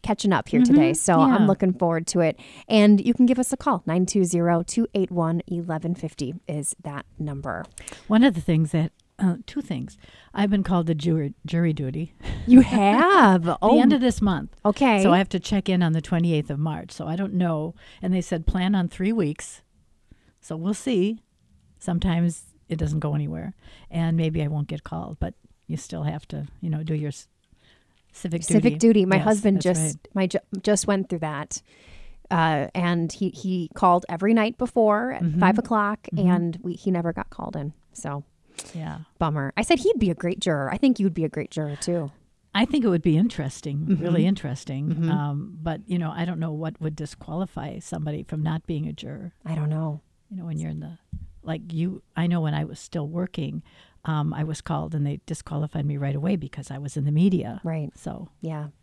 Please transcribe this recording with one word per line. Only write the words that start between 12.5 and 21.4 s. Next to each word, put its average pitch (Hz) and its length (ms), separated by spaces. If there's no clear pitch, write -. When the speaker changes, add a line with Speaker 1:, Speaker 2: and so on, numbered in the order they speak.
Speaker 1:
have? 214 840
Speaker 2:
<laughs> - 20
The 170 180
Speaker 1:
Oh. 226 160
Speaker 2:
end 269 140
of 262 80
this 247 200
month. 170 340
Speaker 1:
Okay. 208 380
Speaker 2:
So 185 100
I 180 60
have 190 100
to 185 100
check 196 300
in 180 140
on 160 100
the 160 80
twenty-eighth 165 480
of 143 80
March. 156 340
So 160 160
I 160 80
don't 196 200
know. 165 400
And 185 120
they 180 80
said, 170 260
"Plan 185 260
on 180 140
three 190 260
weeks." 165 480
So - 140
we'll 175 180
see. 214 460